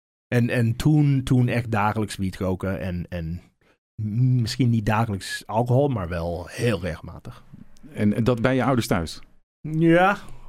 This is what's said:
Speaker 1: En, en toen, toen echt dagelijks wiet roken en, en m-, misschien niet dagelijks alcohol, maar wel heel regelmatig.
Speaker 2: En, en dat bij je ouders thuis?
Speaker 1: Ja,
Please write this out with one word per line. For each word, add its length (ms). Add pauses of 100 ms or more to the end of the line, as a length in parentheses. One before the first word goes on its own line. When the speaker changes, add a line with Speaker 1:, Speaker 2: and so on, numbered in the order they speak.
(280)
Speaker 1:
En, 220
en 260
toen, 480
toen 240
echt 240
dagelijks 440
wiet 220
roken 420
en, 300
en 320 (600)
m-, 400
misschien 280
niet 160
dagelijks 600
alcohol, 420
maar 220
wel 400
heel 320
regelmatig. 640 (500)
Speaker 2:
En, 200
en 100
dat 180
bij 140
je 80
ouders 240
thuis? 320 (420)
Speaker 1:
Ja, 560 (320)